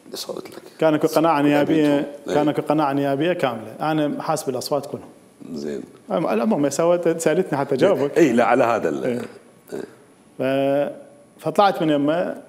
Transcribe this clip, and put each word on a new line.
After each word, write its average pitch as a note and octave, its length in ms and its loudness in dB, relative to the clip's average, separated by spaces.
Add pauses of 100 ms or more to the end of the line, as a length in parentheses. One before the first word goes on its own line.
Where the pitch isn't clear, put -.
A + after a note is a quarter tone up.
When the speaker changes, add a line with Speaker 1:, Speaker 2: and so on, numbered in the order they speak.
(140)
Speaker 1:
يصوت - 360 -12
لك. - 120 -18 (180)
Speaker 2:
كان D#3+ 140 4
أكو D3+ 140 2
قناعة D3+ 340 2
Speaker 1:
كل D3 60 4
Speaker 2:
نيابية، D3 520 2
Speaker 1:
أبيتهم. - 140 -6 (140)
إيه. F2+ 80 -2
Speaker 2:
كان D3 140 2
أكو D3 120 0
قناعة D3+ 320 0
نيابية C#3+ 400 0
كاملة. A#2+ 580 -4
أنا D3+ 300 -2
حاسب D3 280 -4
الأصوات B2+ 360 -4
كلهم. - 240 -12 (440)
Speaker 1:
زين. C#2+ 280 -8 (300)
Speaker 2:
الم-، F#3 160 0
العموم، G#3+ 380 0
يا C#3 40 0
سوت-، E3+ 480 2
سألتني E3 420 0
حتى C#3 160 -2
أجاوبك. C#3+ 420 2
Speaker 1:
إي، D3+ 160 6
لا، A#2 120 4
على B2 180 2
هذا A2+ 260 0
ال- C#2 140 -4
Speaker 2:
إيه. A#2+ 180 -4 (1160)
Speaker 1:
إيه. C#3 500 0
Speaker 2:
ف-، - 20 -6 (480)
فطلعت F#3 420 2
من D#3+ 80 2
يمه D3+ 600 0